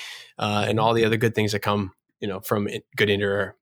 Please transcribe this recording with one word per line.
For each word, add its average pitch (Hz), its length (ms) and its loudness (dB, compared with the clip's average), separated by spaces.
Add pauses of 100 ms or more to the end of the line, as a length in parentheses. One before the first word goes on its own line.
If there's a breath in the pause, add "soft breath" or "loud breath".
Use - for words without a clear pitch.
(380 loud breath)
uh, 104 280 0
and 110 140 0
all 113 140 4
the 113 100 4
other 110 140 2
good 113 180 0
things 107 160 0
that 101 80 -2
come, 104 320 -2 (280)
you 110 60 -6
know, 95 140 -6
from 104 260 -2
in-, 107 160 -8 (140)
good 104 140 2
indoor 101 200 0
air. 98 320 -2